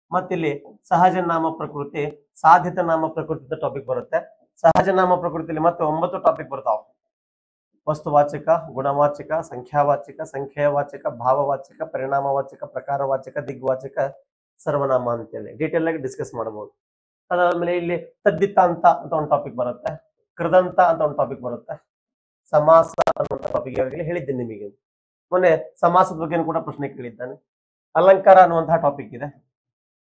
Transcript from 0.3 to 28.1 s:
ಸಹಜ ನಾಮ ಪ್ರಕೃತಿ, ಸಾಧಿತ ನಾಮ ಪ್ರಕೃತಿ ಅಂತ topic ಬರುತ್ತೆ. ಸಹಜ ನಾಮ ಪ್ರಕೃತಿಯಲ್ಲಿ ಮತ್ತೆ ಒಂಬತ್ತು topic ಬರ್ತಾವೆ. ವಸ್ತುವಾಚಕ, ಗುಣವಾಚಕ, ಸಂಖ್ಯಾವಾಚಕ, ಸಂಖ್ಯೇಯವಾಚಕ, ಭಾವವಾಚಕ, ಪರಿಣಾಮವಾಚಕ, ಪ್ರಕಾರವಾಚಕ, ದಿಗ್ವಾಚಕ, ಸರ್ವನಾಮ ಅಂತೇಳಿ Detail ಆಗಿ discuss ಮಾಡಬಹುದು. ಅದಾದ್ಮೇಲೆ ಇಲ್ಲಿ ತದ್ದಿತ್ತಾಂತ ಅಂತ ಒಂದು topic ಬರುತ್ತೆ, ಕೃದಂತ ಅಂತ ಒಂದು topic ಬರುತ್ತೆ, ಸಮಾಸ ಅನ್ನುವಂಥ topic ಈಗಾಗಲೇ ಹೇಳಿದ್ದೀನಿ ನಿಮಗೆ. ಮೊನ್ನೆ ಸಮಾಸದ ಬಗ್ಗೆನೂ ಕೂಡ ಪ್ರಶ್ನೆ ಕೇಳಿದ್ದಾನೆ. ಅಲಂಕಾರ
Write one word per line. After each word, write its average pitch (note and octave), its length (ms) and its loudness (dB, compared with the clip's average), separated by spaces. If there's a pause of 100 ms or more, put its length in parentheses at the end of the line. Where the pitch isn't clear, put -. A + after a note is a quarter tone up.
ಸಹಜ F3+ 280 4
ನಾಮ E3 320 0
ಪ್ರಕೃತಿ, D3 840 -8
ಸಾಧಿತ E3+ 440 4
ನಾಮ D#3+ 280 0
ಪ್ರಕೃತಿ D#3+ 360 -6
ಅಂತ D#3 180 -10
topic C3 240 -6
ಬರುತ್ತೆ. - 680 -6
ಸಹಜ E3+ 340 4
ನಾಮ F#3 260 4
ಪ್ರಕೃತಿಯಲ್ಲಿ D#3+ 460 -4
ಮತ್ತೆ E3+ 220 2
ಒಂಬತ್ತು E3 360 -2
topic D#3 300 0
ಬರ್ತಾವೆ. B2+ 500 -4 (880)
ವಸ್ತುವಾಚಕ, D3 600 0 (220)
ಗುಣವಾಚಕ, C#3+ 600 -2 (100)
ಸಂಖ್ಯಾವಾಚಕ, C#3+ 800 -2
ಸಂಖ್ಯೇಯವಾಚಕ, C#3+ 840 -4
ಭಾವವಾಚಕ, C3+ 800 -2
ಪರಿಣಾಮವಾಚಕ, C#3 760 -4
ಪ್ರಕಾರವಾಚಕ, C3+ 760 -6
ದಿಗ್ವಾಚಕ, C3 600 -6 (640)
ಸರ್ವನಾಮ C3+ 460 0
ಅಂತೇಳಿ A2+ 480 -10
Detail D#3+ 300 -2
ಆಗಿ E3 100 -4
discuss C3 380 -10
ಮಾಡಬಹುದು. G#2+ 360 -10 (600)
ಅದಾದ್ಮೇಲೆ F3 460 0
ಇಲ್ಲಿ E3+ 200 -4 (280)
ತದ್ದಿತ್ತಾಂತ F3+ 600 2
ಅಂತ D#3 280 2
ಒಂದು D3+ 160 -2
topic C#3+ 260 -2
ಬರುತ್ತೆ, B2 360 -6 (440)
ಕೃದಂತ F3 440 2
ಅಂತ E3 220 4
ಒಂದು D3 140 -2
topic C3 260 -4
ಬರುತ್ತೆ, A#2+ 340 -10 (720)
ಸಮಾಸ D#3+ 440 6 (240)
ಅನ್ನುವಂಥ - 340 -6
topic C3 220 -6
ಈಗಾಗಲೇ C3+ 300 -4
ಹೇಳಿದ್ದೀನಿ C#3 400 -4
ನಿಮಗೆ. G#2 260 -12 (600)
ಮೊನ್ನೆ F3+ 480 2
ಸಮಾಸದ F3 360 2
ಬಗ್ಗೆನೂ D#3+ 280 -4
ಕೂಡ D#3+ 140 -4
ಪ್ರಶ್ನೆ C#3+ 320 -8
ಕೇಳಿದ್ದಾನೆ. B2 460 -14 (600)
ಅಲಂಕಾರ F#3+ 420 8